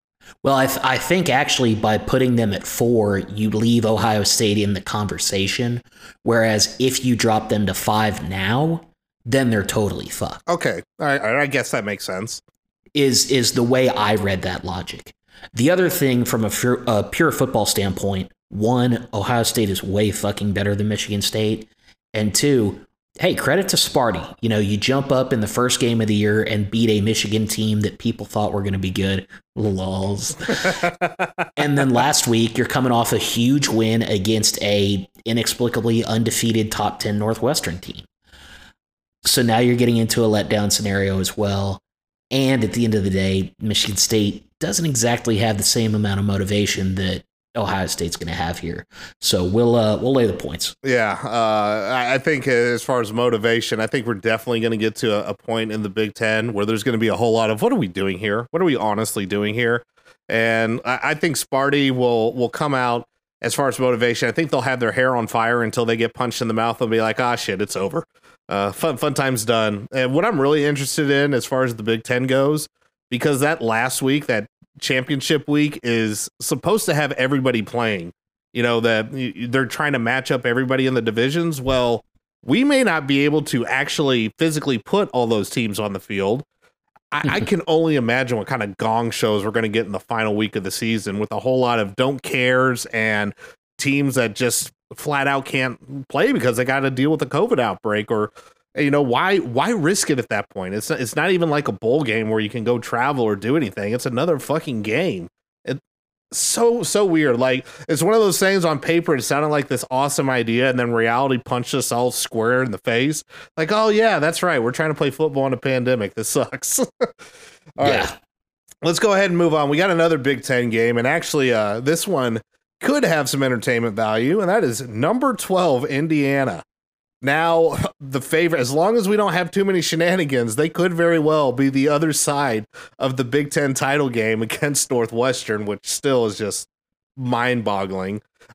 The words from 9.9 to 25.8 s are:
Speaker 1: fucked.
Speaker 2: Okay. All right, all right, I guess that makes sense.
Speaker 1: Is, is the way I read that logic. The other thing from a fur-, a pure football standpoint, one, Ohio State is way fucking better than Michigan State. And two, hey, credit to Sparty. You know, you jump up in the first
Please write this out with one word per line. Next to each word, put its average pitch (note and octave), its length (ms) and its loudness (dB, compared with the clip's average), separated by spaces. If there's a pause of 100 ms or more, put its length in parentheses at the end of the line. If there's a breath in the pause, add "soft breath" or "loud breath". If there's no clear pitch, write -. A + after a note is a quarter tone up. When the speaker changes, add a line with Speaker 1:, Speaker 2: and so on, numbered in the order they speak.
Speaker 1:
fucked. - 400 -8
Speaker 2:
Okay. C3+ 320 -2 (200)
All D#3 60 -2
right, C#3 140 0
all A2 140 0
right, C#3+ 80 2
I C#3+ 40 0
guess C3 260 -2
that A#2 120 -2
makes G2+ 200 -6
sense. G2 360 -8 (540)
Speaker 1:
Is, C3+ 360 2
is B2+ 220 2
the B2+ 100 2
way B2+ 260 4
I G#2+ 280 0
read G2 260 -2
that F2+ 220 -6
logic. - 480 -10 (420 loud breath)
The A#2+ 160 4
other F3+ 200 4
thing B2 340 2
from A2+ 200 0
a G2+ 60 0
fur-, - 360 0
a G#2+ 160 2
pure D#3+ 300 0
football A#2+ 340 0
standpoint, G2 640 -2 (180)
one, A#2+ 640 0
Ohio A2+ 300 0
State A2 280 0
is F#2 120 -2
way G2+ 300 0
fucking G2+ 400 -2
better G2+ 220 0
than G#2 140 -2
Michigan G#2 340 -2
State. A2 460 -2 (460 soft breath)
And G#2+ 200 0
two, A#2+ 460 2 (380)
hey, E3+ 160 0
credit F#3+ 360 0
to E3+ 60 2
Sparty. A2 640 0
You A#2 80 0
know, G#2+ 80 2
you G#2 180 2
jump C3+ 340 0
up B2+ 220 2
in A#2 80 2
the G#2 60 0
first B2 340 0